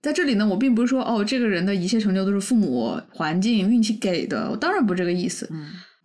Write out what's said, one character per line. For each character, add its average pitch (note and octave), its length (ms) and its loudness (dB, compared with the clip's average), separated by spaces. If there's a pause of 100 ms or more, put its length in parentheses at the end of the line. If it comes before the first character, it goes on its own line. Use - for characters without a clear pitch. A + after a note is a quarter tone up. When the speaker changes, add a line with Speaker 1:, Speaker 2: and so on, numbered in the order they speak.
Speaker 1:
在 C#4+ 100 -4
这 E4 140 0
里 C4+ 120 2
呢， G#3 100 2
我 G3 100 2
并 B3 180 2
不 A3 60 2
是 B3 60 2
说 B3+ 180 0
，“哦， A3 180 0
这 C4 160 -2
个 A#3+ 80 0
人 F#3 200 0
的 G3+ 80 0
一 F3 120 0
切 A3 140 2
成 G3+ 140 2
就 F#3+ 100 0
都 G3 80 0
是 G3 80 0
父 G3 140 -2
母、 B2 440 0 (120)
环 D#3+ 280 -2
境、 G3+ 300 2
运 A#3 140 4
气 A3 100 0
给 F#3+ 340 -2
的”， - 240 -2
我 - 60 -4
当 D#4+ 160 -2
然 F4 140 2
不 F#3 80 0
是 - 20 -2
这 F#3 80 0
个 F3 80 0
意 F3 160 -2
思。 - 240 -8
Speaker 2:
嗯。 D#3 160 -12 (360)